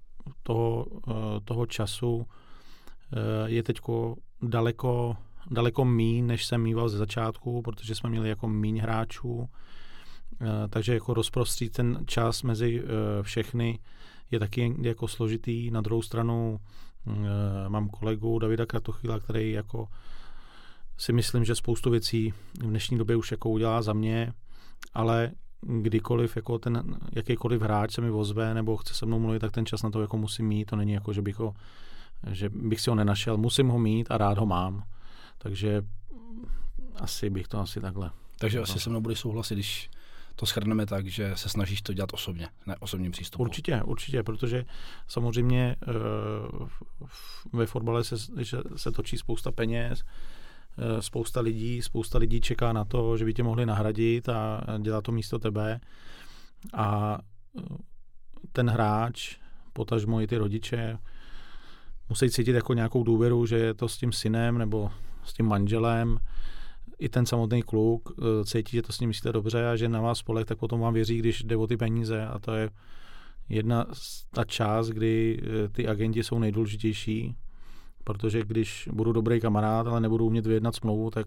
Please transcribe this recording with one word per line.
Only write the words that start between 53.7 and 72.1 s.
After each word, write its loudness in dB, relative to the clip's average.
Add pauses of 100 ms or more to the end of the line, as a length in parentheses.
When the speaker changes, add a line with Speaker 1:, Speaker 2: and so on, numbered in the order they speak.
Speaker 1:
a -2 (140)
dělat -2
to -2
místo -2
tebe. 0 (920)
A, 0 (400)
eh, -10 (920)
ten 4
hráč, 0 (360)
potažmo 0
i 2
ty 0
rodiče, -2 (1080)
musí 4
cítit 2
jako 2
nějakou 2
důvěru, 4
že 2
je 2
to -2
s -6
tím 0
synem 2
nebo 0 (340)
s -6
tím 2
manželem, 4 (800)
i -2
ten 4
samotný 4
kluk, 2
eh, 2
cítí, 0
že 2
to -6
s -6
ním 2
myslíte -2
dobře 2
a 2
že 2
na 2
vás 2
spolek, -2
tak -2
potom 0
vám 2
věří, 4
když 2
jde 2
o 4
ty 2
peníze. 0